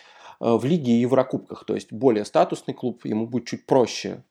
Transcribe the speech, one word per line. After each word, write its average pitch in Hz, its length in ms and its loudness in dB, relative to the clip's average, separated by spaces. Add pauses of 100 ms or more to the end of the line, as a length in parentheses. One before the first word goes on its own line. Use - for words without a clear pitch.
(400)
э, 117 120 2
в 113 120 2
лиге 139 300 2
и 117 80 4
Еврокубках. 127 640 -2
То 104 100 -4
есть - 180 -8
более 110 320 2
статусный 160 500 0
клуб, - 320 -8
ему 113 220 -2
будет 120 180 -6
чуть - 200 -10
проще 104 640 0